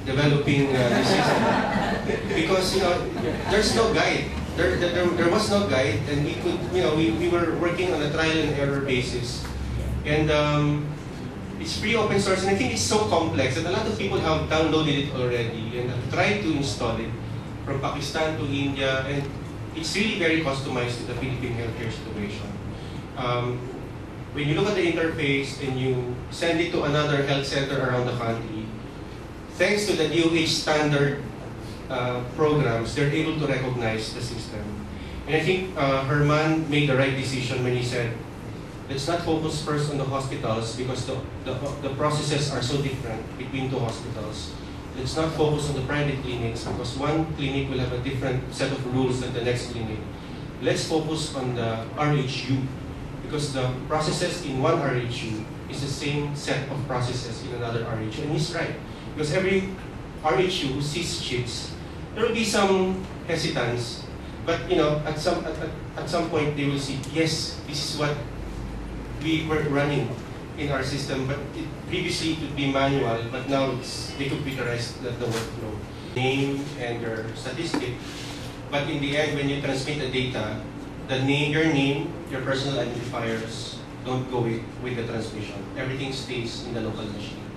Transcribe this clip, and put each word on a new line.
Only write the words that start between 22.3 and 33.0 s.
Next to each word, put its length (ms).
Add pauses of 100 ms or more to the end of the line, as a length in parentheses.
Um, 420 (720)
when 160
you 80
look 140
at 60
the 180
interface 760
and 100
you 380 (160)
send 300
it 100
to 120
another 440
health 180
center 380
around 220
the 100
country, 480 (960)
thanks 280
to 100
the 100
D 160
O 80
H 240
standard, 640 (680)
uh, 320 (140)
programs, 600
they're 140